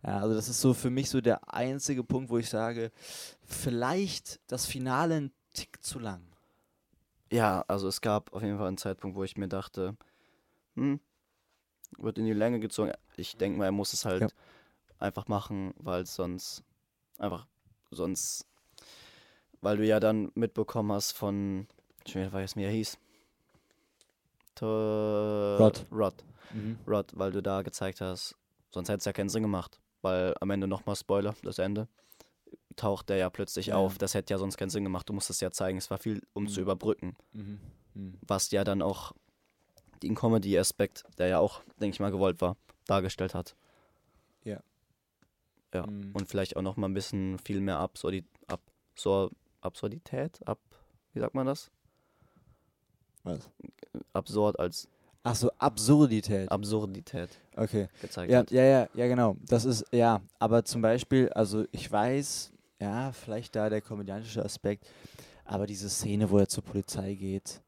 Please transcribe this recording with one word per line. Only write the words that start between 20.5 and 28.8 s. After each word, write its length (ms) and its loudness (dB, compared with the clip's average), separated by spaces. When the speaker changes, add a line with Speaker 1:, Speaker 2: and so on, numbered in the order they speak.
Speaker 2:
hast 220 -2
von, 520 -2
ich 100 -12
weiß 420 -4
nicht, 60 -4
wie 60 -2
er 40 -2
hieß. 260 -4
To- 1000 0
Speaker 1:
Rod. 340 8
Speaker 2:
Rod. 320 -2
Speaker 1:
Mhm. 240 -6
Speaker 2:
Rod, 280 0
weil 160 -2
du 100 -4
da 220 -2
gezeigt 380 -6
hast, 340 -8
sonst 180 -6